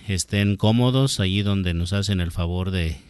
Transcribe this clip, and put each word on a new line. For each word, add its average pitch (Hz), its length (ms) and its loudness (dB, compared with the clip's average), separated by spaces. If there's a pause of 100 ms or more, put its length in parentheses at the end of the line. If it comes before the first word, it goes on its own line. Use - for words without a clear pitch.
estén 101 500 0
cómodos 123 640 2
allí 98 220 0
donde 98 320 0
nos 87 180 -2
hacen 98 280 0
el 85 100 -2
favor 90 400 -2
de, 82 400 -2